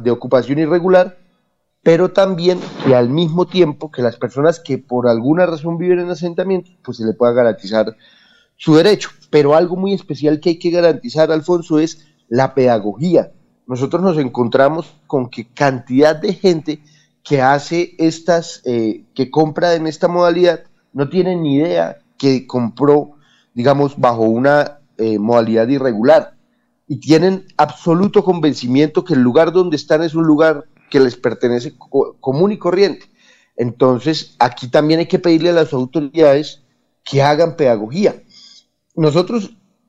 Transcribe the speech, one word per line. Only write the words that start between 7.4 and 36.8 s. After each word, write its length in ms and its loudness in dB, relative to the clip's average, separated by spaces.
su 200 2
derecho. 340 2
Pero 240 2
algo 220 0
muy 160 -4
especial 480 -4
que 100 -2
hay 80 -4
que 120 -4
garantizar, 600 0
Alfonso, 500 -2
es 260 -6
la 260 -2
pedagogía. 800 0
Nosotros 360 -4
nos 140 0
encontramos 800 0
con 220 -4
que 180 -14
cantidad 720 0
de 160 -4
gente 480 -2
que 200 -2
hace 560 -2
estas, 640 -2
eh, 400 -4
que 160 -4
compra 440 0
en 120 -4
esta 220 -2
modalidad, 560 0
no 160 -4
tienen 320 -2
ni 140 0
idea 420 -2
que 280 0
compró, 680 0
digamos, 460 -2
bajo 240 0
una, 560 0
eh, 220 -2
modalidad 500 0
irregular, 680 0
y 140 -10
tienen 440 2
absoluto 680 0
convencimiento 800 0
que 100 -2
el 60 4
lugar 320 2
donde 240 0
están 260 0
es 120 -4
un 100 0
lugar 400 2
que 100 2
les 160 2
pertenece 600 -4
co-, 440 -4
común 320 0
y 60 -8
corriente. 480 -2
Entonces, 800 -2
aquí 300 -2
también 320 2
hay 60 -4
que 120 -2
pedirle 300 2
a 60 2
las 180 0
autoridades 920 0